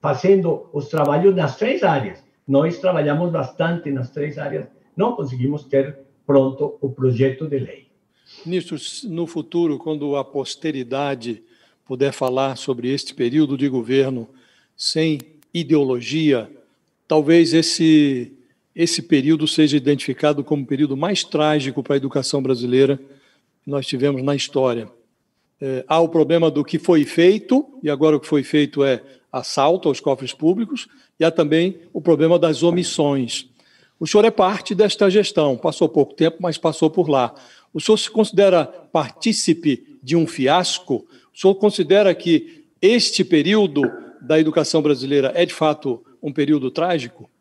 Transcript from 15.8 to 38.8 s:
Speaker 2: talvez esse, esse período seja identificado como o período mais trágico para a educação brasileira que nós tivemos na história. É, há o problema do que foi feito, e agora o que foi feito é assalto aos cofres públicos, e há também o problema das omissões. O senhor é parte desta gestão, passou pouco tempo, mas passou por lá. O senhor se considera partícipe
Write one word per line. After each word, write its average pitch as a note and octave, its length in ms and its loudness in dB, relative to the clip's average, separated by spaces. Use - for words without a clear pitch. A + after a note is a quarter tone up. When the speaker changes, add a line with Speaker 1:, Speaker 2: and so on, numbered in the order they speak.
Speaker 2:
talvez D#3 460 4
esse, D3+ 800 2
esse E3 280 -2
período D3+ 440 2
seja D3+ 300 2
identificado C#3+ 680 0
como D3 180 -2
o B2 40 -8
período C3+ 300 -2
mais F3 280 -2
trágico D3+ 580 -2
para C#3+ 120 -2
a - 20 2
educação C3+ 440 -4
brasileira C3 560 2
que C#3+ 60 -12
nós C#3 160 -4
tivemos C3+ 360 -2
na C#3+ 120 -2
história. B2+ 540 -2
É, C3 260 -6
há D#3+ 140 2
o E3 80 2
problema E3 420 2
do C#3+ 140 -2
que D#3+ 140 -6
foi D#3 260 2
feito, G#3 640 2
e D3+ 80 -2
agora D3+ 260 2
o D3 40 0
que - 60 -20
foi D3 160 0
feito C#3+ 400 0
é C3 200 0
assalto D3 560 0
aos C3+ 120 -2
cofres C3+ 320 -4
públicos, G3 560 -2
e D#3+ 60 0
há E3 60 4
também E3 500 0
o F3+ 80 -8
problema E3 380 4
das D#3+ 240 0
omissões. D3 880 -2
O E3 80 -6
senhor G#3 180 4
é A3+ 60 4
parte G3+ 440 -2
desta G3 360 2
gestão, E3 480 0
passou D#3+ 300 -2
pouco D#3 260 0
tempo, F#3+ 260 0
mas E3+ 160 -4
passou D#3+ 320 -2
por D#3 200 0
lá. B2+ 260 0
O D#3 80 -8
senhor G#3+ 180 2
se - 120 -6
considera G3 540 2
partícipe D#3+ 1400 -4